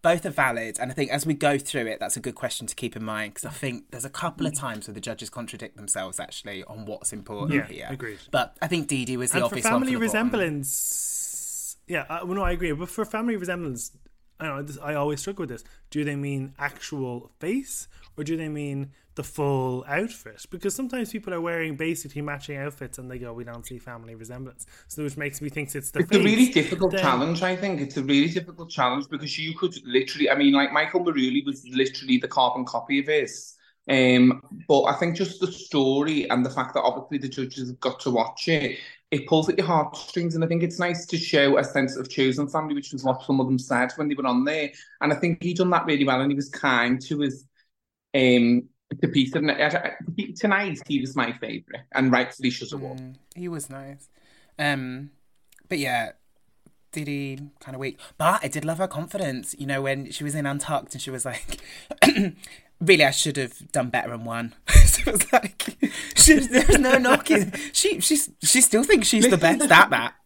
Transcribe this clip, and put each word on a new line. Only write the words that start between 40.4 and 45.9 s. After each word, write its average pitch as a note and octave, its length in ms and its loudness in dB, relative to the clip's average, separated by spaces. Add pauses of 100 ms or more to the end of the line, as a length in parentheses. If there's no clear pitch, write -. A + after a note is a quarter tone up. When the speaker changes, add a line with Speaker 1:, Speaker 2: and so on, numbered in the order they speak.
Speaker 3:
I D#3+ 40 -2
think E3 160 0
it's E3+ 160 -4
nice F3 280 -2
to E3+ 100 -4
show C#3+ 400 4
a C#3 60 2
sense C3+ 340 -2
of C3 120 -8
chosen C3+ 380 0
family, D3+ 280 -4
which C#3 180 -8
was B2+ 100 -8
what C3 200 0
some C3+ 180 2
of B2+ 60 0
them C3 120 2
said B2+ 360 -2
when D3+ 120 -4
they C#3+ 80 -2
were C3 120 -2
on B2 180 2
there. D3+ 240 -2 (320)
And D3 100 2
I D3+ 40 2
think E3+ 280 -2
he F3 120 -2
done F3+ 160 2
that E3 160 2
really C#3+ 180 2